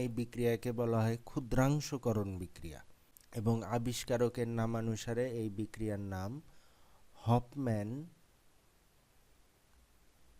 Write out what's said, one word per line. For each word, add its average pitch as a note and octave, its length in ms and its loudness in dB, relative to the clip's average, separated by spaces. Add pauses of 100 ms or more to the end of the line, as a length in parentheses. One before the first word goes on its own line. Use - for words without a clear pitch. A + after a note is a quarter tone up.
এই B2+ 60 0 (100)
বিক্রিয়াকে A#2 500 0 (120)
বলা A#2 240 4
হয় A#2 120 2 (120)
ক্ষুদ্রাংশকরণ C3 1000 2 (140)
বিক্রিয়া E2+ 360 -10 (600)
এবং A2+ 160 4 (220)
আবিষ্কারকের A#2+ 720 0 (100)
নামানুসারে A2+ 680 0 (160)
এই A2 80 -2 (100)
বিক্রিয়ার G#2 440 -2 (120)
নাম F#2 160 -4 (920)
হফম্যান A#2 640 2 (2500)